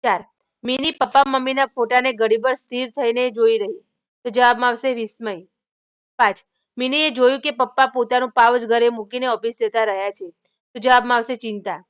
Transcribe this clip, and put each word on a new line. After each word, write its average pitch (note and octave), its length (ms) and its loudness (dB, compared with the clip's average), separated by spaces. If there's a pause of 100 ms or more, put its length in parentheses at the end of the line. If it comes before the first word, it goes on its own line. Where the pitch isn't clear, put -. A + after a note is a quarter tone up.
ચાર, F#3+ 180 0 (420)
મિની C4 280 -2
પપ્પા C4+ 360 2
મમ્મીના C4 380 0
ફોટાને B3 480 0
ઘડીભર A3+ 420 0
સ્થિર B3 340 -8
થઈને A#3+ 420 -2
જોઈ A3+ 260 2
રહી. A3 220 -6 (460)
તો A#3+ 40 -4
જવાબમાં A#3+ 400 2
આવશે A#3+ 240 -2
વિસ્મય. G#3+ 540 -8 (720)
પાંચ, G3+ 180 2 (400)
મિનીએ C#4+ 340 0
જોયું B3+ 300 2
કે D4 100 -4
પપ્પા B3+ 360 0
પોતાનું B3 440 -2
પાઉચ A#3+ 300 4
ઘરે A#3 280 2
મૂકીને A#3 380 -6
ઓફિસ A#3 340 -4
જતા A3 220 0
રહ્યા G3+ 280 -2
છે. G3 160 -16 (480)
તો B3 40 -10
જવાબમાં B3 380 2
આવશે A#3 180 -4
ચિંતા. G#3 440 -8 (100)